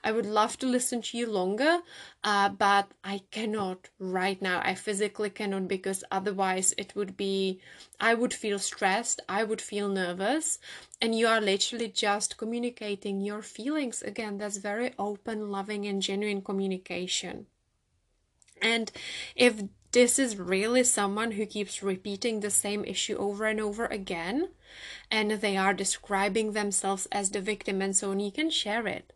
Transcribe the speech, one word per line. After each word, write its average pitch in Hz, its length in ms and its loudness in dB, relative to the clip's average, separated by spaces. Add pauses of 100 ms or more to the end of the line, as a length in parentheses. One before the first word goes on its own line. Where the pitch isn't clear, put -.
I 220 80 2
would 226 120 0
love 214 340 2
to 262 100 -2
listen 247 340 0
to - 160 -6
you 240 80 0
longer, 214 540 2 (420)
uh, 202 280 4
but 196 420 4 (100)
I 196 200 -4 (100)
cannot 208 640 -2
right 185 420 0
now. 202 240 2
I 185 120 0
physically 208 540 -2
cannot, 196 360 -2
because 190 460 -2
otherwise 190 640 0
it 196 160 -8
would 196 220 -4
be, 190 440 0 (380)
I 226 160 4
would 233 180 0
feel 202 280 -2
stressed, 202 680 0
I 196 140 0
would 220 180 -2
feel 202 280 -4
nervous." 190 720 0 (400)
And 226 120 2
you 226 140 4
are 226 140 4
literally 208 480 0
just 208 500 0
communicating 214 840 -4
your 208 220 -4
feelings. 262 580 -2
Again, 208 380 -6
that's 202 200 -4
very 208 380 -2
open, 208 540 -4
loving, 202 360 -2
and 196 140 0
genuine 196 420 -2
communication. 185 1040 -4 (1120)
And 226 300 0 (460)
if 226 260 6 (300)
this 247 260 8
is 233 180 2
really 202 460 2
someone 214 480 2
who 208 160 -2
keeps 208 340 -6
repeating 202 600 -2
the 202 100 -2
same 208 340 0
issue - 300 -2
over 202 300 -2
and 214 160 0
over 214 260 -2
again, 196 640 -2 (600)
and 214 220 2
they 202 260 0
are 196 160 4
describing 196 800 0
themselves 196 600 0
as 196 180 0
the 208 100 -2
victim 202 400 -2
and 196 160 0
so 196 140 2
on, 196 80 0
you 202 140 -2
can 311 180 0
share 220 380 0
it. - 280 -8